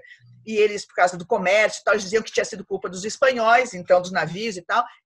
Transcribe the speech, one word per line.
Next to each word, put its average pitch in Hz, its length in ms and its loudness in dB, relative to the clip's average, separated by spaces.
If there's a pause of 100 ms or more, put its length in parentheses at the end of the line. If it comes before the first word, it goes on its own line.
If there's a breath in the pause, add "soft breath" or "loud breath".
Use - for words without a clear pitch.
(460 loud breath)
e 220 120 -6
eles, 208 280 2
por - 100 -20
causa 180 220 2
do 175 80 -12
comércio 202 560 0
e - 20 -20
tal, 208 100 2
eles 208 100 0
diziam 220 200 -2
que - 80 -14
tinha 208 140 0
sido 196 200 -12
culpa 190 240 -8
dos 185 160 -10
espanhóis, 240 680 2
então, 180 280 2
dos 180 100 -8
navios 180 460 -4
e 175 40 -10
tal, 214 220 -2 (220 loud breath)